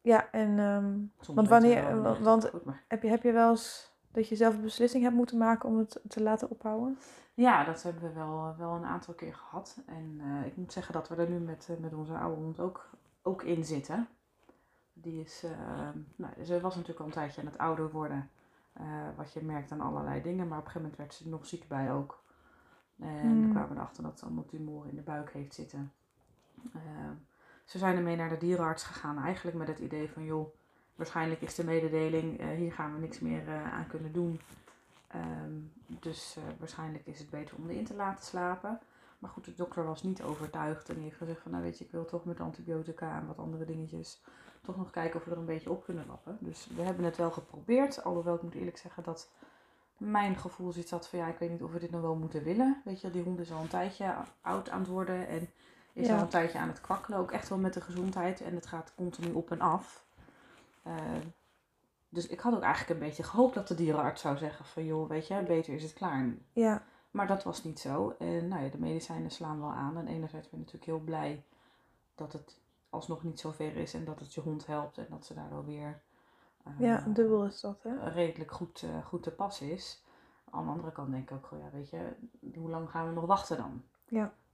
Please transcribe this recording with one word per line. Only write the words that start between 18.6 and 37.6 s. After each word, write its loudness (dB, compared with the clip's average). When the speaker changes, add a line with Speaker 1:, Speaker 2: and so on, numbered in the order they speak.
Speaker 2:
Eh, -12
wat -10
je -6
merkt -4
aan -6
allerlei -2
dingen. -2
Maar -4
op -8
een -14
gegeven -4
moment -6
werd -12
ze -18
er -6
nog -6
ziek -10
bij 0
ook. -4
En -6
Speaker 1:
Hmm. 6
Speaker 2:
kwamen 2
we -6
erachter -8
dat -8
ze -16
allemaal -4
tumoren -10
in -10
de -12
buik -6
heeft -10
zitten. -10
Eh, -10
ze -10
zijn 4
ermee 2
naar 0
de -2
dierenarts 2
gegaan. -6
Eigenlijk -2
met -4
het -4
idee -4
van, -10
joh, -2
waarschijnlijk -2
is -8
de 0
mededeling, 2
eh, -4
hier -2
gaan -4
we -6
niks -8
meer, -2
eh, -4
aan -4
kunnen -8
doen. 0
Ehm, -8
dus, -10
eh, -12
waarschijnlijk -10
is -12
het -16
beter -10
om -8